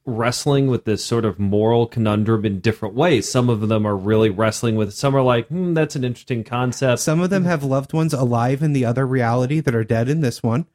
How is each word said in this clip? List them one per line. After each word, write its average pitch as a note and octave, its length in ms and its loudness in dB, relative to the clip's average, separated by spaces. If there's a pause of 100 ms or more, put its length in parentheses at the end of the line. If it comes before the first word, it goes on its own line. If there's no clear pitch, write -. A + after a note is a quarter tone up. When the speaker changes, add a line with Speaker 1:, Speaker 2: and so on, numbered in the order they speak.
Speaker 1:
wrestling C3 640 0
with B2+ 180 -2
this G#2 180 -2
sort A#2 220 -2
of G2 140 -2
moral G#2+ 480 2
conundrum G#2+ 580 0
in G2 160 -2
different G#2 340 -2
ways. C#3 320 2
Some B2 220 0
of A2 200 0
them G#2+ 180 0
are G2+ 100 -2
really A2 320 2
wrestling A2 480 0
with G#2 140 0
it. - 40 -18
Some C#3 220 0
are C3+ 60 4
like, A#2+ 260 0
"Hmm, F3+ 240 -2
that's D#3 240 0
an B2+ 80 -4
interesting A#2+ 400 -6
concept." B2 560 -2
Speaker 2:
Some D#3+ 200 0
of F3+ 100 0
them F#3 160 2
have D#3+ 180 0
loved C#3 300 -2
ones D#3+ 180 0
alive B2+ 500 0
in D3+ 120 0
the B2+ 100 2
other A#2+ 220 0
reality B2+ 540 0
that C3 140 -2
are A2+ 100 2
dead A#2 260 0
in D#3+ 100 0
this B2+ 220 -2
one. B2 320 0